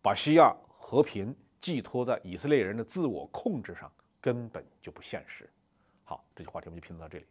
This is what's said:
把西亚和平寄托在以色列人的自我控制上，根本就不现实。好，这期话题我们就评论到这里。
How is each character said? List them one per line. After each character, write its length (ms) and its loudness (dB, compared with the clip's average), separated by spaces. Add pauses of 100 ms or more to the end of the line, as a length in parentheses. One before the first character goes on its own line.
把 120 2
西 220 2
亚 200 10 (120)
和 340 0
平 340 -2 (240)
寄 220 -4
托 240 -4
在 180 -2
以 140 -10
色 100 -6
列 160 4
人 120 -4
的 80 -6
自 220 -2
我 220 -2
控 340 -4
制 140 -12
上， 160 -16 (300)
根 280 -2
本 140 -12 (180)
就 100 -16
不 100 -20
现 260 -10
实。 220 -20 (540)
好， 200 -14 (120)
这 80 -18
期 60 -16
话 120 -10
题 60 -18
我 40 -14
们 80 -14
就 60 -20
评 100 -16
论 140 -16
到 20 -18
这 60 -16
里。 140 -16